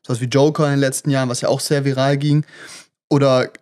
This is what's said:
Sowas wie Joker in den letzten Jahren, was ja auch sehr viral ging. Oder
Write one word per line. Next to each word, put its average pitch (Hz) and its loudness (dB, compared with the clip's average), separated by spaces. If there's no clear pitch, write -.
Sowas 117 -4
wie 131 -2
Joker 147 2
in 143 0
den 139 0
letzten 135 -2
Jahren, 131 0
was 123 -6
ja - -2
auch 139 0
sehr 143 -2
viral 139 0
ging. 147 0
Oder 131 2